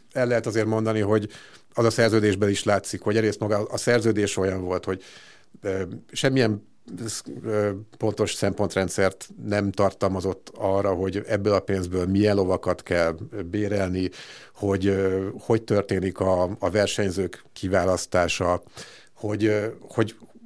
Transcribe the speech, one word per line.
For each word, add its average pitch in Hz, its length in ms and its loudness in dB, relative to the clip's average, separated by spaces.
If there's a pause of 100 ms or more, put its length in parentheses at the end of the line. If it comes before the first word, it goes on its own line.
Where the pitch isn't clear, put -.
(120)
el 127 140 0
lehet 117 200 2
azért 107 200 0
mondani, 110 340 0
hogy 107 280 2 (460)
az 117 100 2
a 113 60 6
szerződésben 107 580 4
is 101 160 0
látszik, 101 380 0
hogy 107 140 0
egyrészt 107 240 0
maga 104 300 0
a - 60 -6
szerződés 110 600 2
olyan 95 280 0
volt, 90 200 -2
hogy, 95 180 -4 (600)
ö, 95 200 -4 (300)
semmilyen, 123 560 0 (760)
ö, 104 260 0 (260)
pontos 107 380 -2
szempontrendszert 95 920 0 (160)
nem 104 260 0
tartalmazott 95 840 -2
arra, 98 400 0
hogy 95 320 -2
ebből 104 260 0
a 95 80 2
pénzből 90 460 -2
milyen 101 300 4
lovakat 92 460 0
kell 85 340 0 (340)
bérelni, 95 600 -2 (440)
hogy, 98 320 0
ö, 95 400 2 (120)
hogy 113 240 0
történik 98 580 0
a, 95 220 2 (160)
a 90 120 -2
versenyzők 98 840 0
kiválasztása, 90 1080 0 (520)
hogy, 104 300 -2
ö, 107 220 2 (140)
hogy - 340 -2 (320)